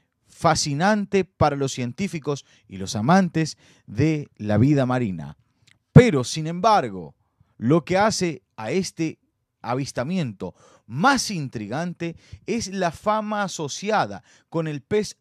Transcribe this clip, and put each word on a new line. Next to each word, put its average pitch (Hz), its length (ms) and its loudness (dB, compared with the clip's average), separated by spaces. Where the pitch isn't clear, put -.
fascinante 180 1000 0
para 151 320 0
los 139 160 -2
científicos 143 720 -6
y 98 80 -14
los 95 180 -8
amantes 160 640 2
de 147 500 -2
la 104 220 0
vida 139 280 4
marina. 92 500 -4
Pero, 202 300 10
sin 156 240 -6
embargo, 160 680 0
lo 143 280 2
que 180 140 0
hace 190 440 0
a 110 140 -6
este 165 480 -4
avistamiento 127 920 -4
más 220 460 0
intrigante 160 840 -6
es 214 220 -4
la 185 240 -2
fama 214 500 -2
asociada 165 800 -4
con 160 200 -4
el 147 120 -6
pez 208 400 -4